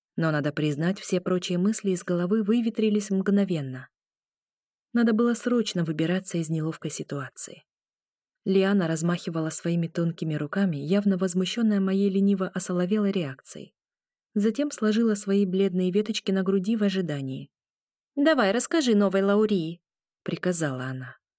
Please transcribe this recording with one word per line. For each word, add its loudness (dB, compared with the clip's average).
Но, 2
надо 0
признать, -2
все -2
прочие -2
мысли 0
из -2
головы 0
выветрились 0
мгновенно. 0
Надо 2
было 2
срочно 0
выбираться -2
из -4
неловкой -4
ситуации. -8
Лиана 2
размахивала -2
своими -2
тонкими -2
руками, -2
явно 0
возмущенная 0
моей 2
лениво 2
осоловелой 0
реакцией. -8
Затем 0
сложила 2
свои 2
бледные 0
веточки -2
на 0
груди 0
в 0
ожидании. -4
«Давай, 4
расскажи 2
новой 4
Лаурии», 2
приказала -2
она. -8